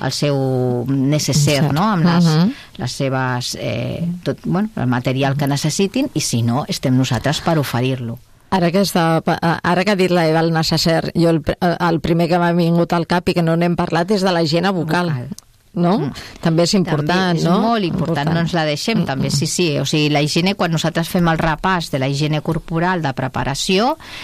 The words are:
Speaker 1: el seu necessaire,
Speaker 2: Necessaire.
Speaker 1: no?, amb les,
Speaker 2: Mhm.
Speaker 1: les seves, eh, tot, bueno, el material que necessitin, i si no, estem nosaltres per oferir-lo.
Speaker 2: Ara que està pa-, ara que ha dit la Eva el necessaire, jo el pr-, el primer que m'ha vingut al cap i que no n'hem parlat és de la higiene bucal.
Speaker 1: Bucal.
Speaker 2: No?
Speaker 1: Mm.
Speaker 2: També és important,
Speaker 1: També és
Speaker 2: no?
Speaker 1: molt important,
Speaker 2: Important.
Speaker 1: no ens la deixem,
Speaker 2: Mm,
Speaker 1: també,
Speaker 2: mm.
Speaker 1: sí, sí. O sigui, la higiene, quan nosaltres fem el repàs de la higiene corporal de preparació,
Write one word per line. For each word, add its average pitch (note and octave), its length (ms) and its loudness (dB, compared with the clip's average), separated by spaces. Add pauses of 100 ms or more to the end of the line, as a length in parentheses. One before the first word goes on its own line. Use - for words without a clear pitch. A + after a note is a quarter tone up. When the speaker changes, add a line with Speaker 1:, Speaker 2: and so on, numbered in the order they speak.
Speaker 1:
el C3 120 -2
seu C3 760 0
necessaire, C#3+ 800 2
Speaker 2:
Necessaire. C3+ 60 -2
Speaker 1:
no?, D#3 180 2
amb F3 140 2
les, F3 180 4
Speaker 2:
Mhm. E3 300 4 (240)
Speaker 1:
les D3+ 160 -6
seves, B2+ 680 -2
eh, B2 480 -4 (160)
tot, - 220 -4
bueno, F#3 320 0
el A#2+ 100 -2
material C3 480 0
que C#3+ 100 0
necessitin, F#3+ 680 0
i D3 80 -2
si A#2+ 200 -2
no, A#2 240 0
estem C3+ 300 -2
nosaltres C3 460 0
per E3 180 0
oferir-lo. B2+ 580 -4 (340)
Speaker 2:
Ara F3 200 2
que F3+ 80 2
està E3 420 2
pa-, E3 400 0
ara F3 220 0
que G3+ 80 0
ha G#3 60 0
dit F3+ 140 2
la F3 140 2
Eva D#3+ 140 2
el E3 140 2
necessaire, D#3+ 600 0
jo E3 160 4
el E3 120 2
pr-, - 160 -4 (320)
el E3 100 0
primer E3+ 300 0
que F3 100 2
m'ha F3 140 2
vingut E3+ 400 2
al E3+ 140 0
cap F3 200 0
i F#3 60 2
que F3 100 2
no E3 140 2
n'hem F3 180 2
parlat F3 360 0
és G#3 100 0
de F#3+ 100 2
la E3+ 100 2
higiene E3+ 300 0
bucal. F3 380 -2
Speaker 1:
Bucal. C3 180 -4 (500)
Speaker 2:
No? F3 200 2
Speaker 1:
Mm. C#4 160 -4 (260)
Speaker 2:
També E3 240 2
és E3 100 2
important, D#3+ 340 0 (280)
Speaker 1:
També - 40 2
és D3+ 40 0
Speaker 2:
no? F3 160 4
Speaker 1:
molt A3+ 240 0
important, E3 260 -2 (200)
Speaker 2:
Important. D#3+ 40 0
Speaker 1:
no E3 60 0
ens E3+ 140 -2
la E3 100 0
deixem, D3+ 360 -2
Speaker 2:
Mm, E3+ 60 0
Speaker 1:
també, C3+ 220 -2
Speaker 2:
mm. C#3 40 -4
Speaker 1:
sí, C#3+ 140 0
sí. D#3 320 0
O C#3 80 0
sigui, D3+ 240 2
la D3 120 2
higiene, E3+ 340 0
quan F3 160 0
nosaltres E3 380 -2
fem F3 180 2
el D#3+ 100 2
repàs E3 540 -2
de C#3+ 80 -2
la C3 80 0
higiene D3+ 320 0
corporal E3 640 -2
de C#3+ 120 -2
preparació, C#3+ 840 -2 (260)